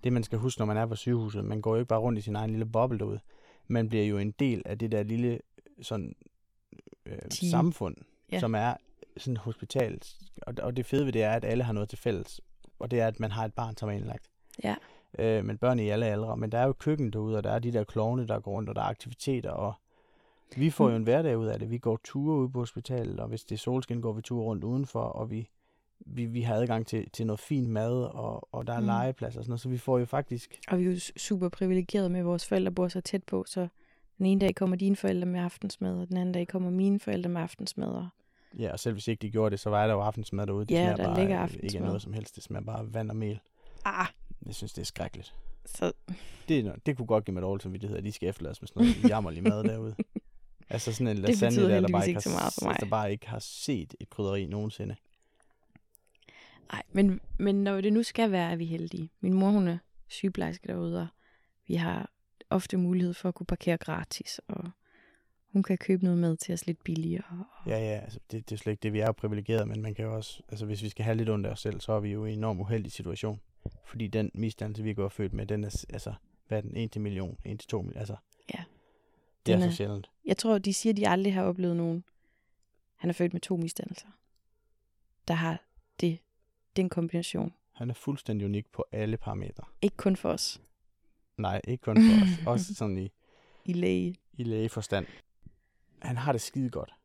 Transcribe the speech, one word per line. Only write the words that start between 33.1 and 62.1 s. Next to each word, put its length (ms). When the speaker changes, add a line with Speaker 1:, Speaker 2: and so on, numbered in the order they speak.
Speaker 2:
på, 240
så 200
den 80
ene 160
dag 140
kommer 200
dine 200
forældre 300
med 140
aftensmad, 640
og 60
den 100
anden 160
dag 140
kommer 220
mine 300
forældre 300
med 120
aftensmad, 460
og 200
Speaker 1:
Ja, 120
og 80
selv 140
hvis 140
ikke 140
de 100
gjorde 200
det, 80
så 100
var 180
der 60
jo 80
aftensmad 460
derude. 180
Det 100
Speaker 2:
Ja, 80
Speaker 1:
smager 120
Speaker 2:
der 80
Speaker 1:
bare, 160
Speaker 2:
ligger 180
Speaker 1:
øh, 60
Speaker 2:
aftensmad. 260
Speaker 1:
ikke 80
af 80
noget 160
som 120
helst. 220
Det 80
smager 220
bare 140
af 140
vand 160
og 60
mel. 240
Speaker 2:
Ah. 200
Speaker 1:
Jeg 100
synes, 180
det 80
er 40
skrækkeligt. 500
Speaker 2:
Så 260
Speaker 1:
Det 120
er 140
no-, 120
det 120
kunne 100
godt 180
give 80
mig 100
dårlig 180
samvittighed, 360
at 60
de 80
skal 180
efterlades 320
med 60
sådan 160
noget 260
Speaker 2:
<laughs> 20
Speaker 1:
jammerlig 320
mad 200
derude. 320
Altså 240
sådan 140
en 100
Speaker 2:
Det 120
Speaker 1:
lasagne 260
Speaker 2:
betyder 120
Speaker 1:
der, 140
der 60
bare 140
Speaker 2:
heldigvis 60
Speaker 1:
ikke 100
Speaker 2:
ikke 120
Speaker 1:
har 0
Speaker 2:
så 0
meget 240
for 80
Speaker 1:
s-, 40
Speaker 2:
mig. 140
Speaker 1:
der 100
bare 220
ikke 180
har 100
set 600
et 100
krydderi 360
nogensinde. 500
Speaker 2:
Ej, 220
men, 300
men 240
når 180
det 120
nu 100
skal 280
være, 200
er 40
vi 100
heldige. 440
Min 120
mor, 160
hun 180
er 100
sygeplejerske 600
derude, 340
og 60
vi 80
har 340